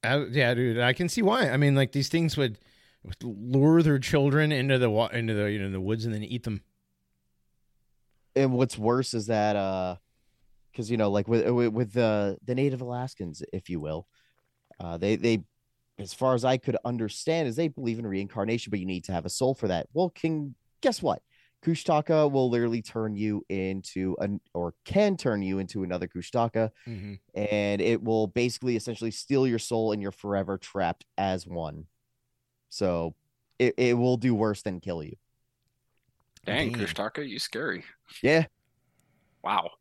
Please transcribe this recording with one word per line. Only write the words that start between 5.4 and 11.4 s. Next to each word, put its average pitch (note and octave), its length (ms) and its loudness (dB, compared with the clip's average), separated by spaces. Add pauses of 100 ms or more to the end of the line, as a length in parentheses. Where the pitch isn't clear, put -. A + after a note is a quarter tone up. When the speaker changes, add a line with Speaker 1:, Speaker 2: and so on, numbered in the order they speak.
Speaker 1:
you G#2 80 -2
know, G2 120 -4
the F#2+ 100 -4
woods A2 240 -2
and A#2 80 -2
then G#2+ 100 -4
eat A#2+ 200 -6
them. G#2+ 180 -4 (1700)
Speaker 2:
And C3+ 180 4
what's B2 240 0
worse A#2 360 0
is G#2+ 140 -4
that, G#2+ 280 2
uh, F#2+ 420 -2 (760)
'cause, A2 160 -8
you A#2+ 80 0
know, G#2 140 4
like, G2+ 160 0
with, A2+ 220 4